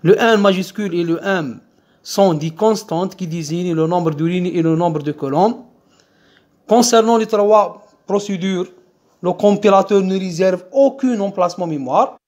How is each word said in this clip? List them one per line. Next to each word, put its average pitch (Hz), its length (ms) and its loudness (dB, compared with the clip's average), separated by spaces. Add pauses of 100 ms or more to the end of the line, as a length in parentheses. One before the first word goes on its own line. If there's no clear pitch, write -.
Le 170 180 4
N 226 200 2
majuscule 190 540 -2
et 175 80 -2
le 165 220 -2
M 160 360 -4 (420)
sont 196 320 2
des 156 160 -4
constantes 196 680 -2
qui 185 100 -10
désignent 170 480 -6
le 160 120 0
nombre 170 240 0
de 151 140 -4
lignes 180 280 -2
et 170 100 -2
le 160 140 2
nombre 165 260 -2
de 147 100 -6
colonnes. 160 440 -2 (1080)
Concernant 233 520 4
les 220 80 -2
trois 214 600 2 (200)
procédures, 190 600 -4 (540)
le 180 120 -2
compilateur 196 680 2
ne 190 160 -2
réserve 185 540 -2
aucun 262 480 0
emplacement 185 460 -4
mémoire. 156 500 -2 (120)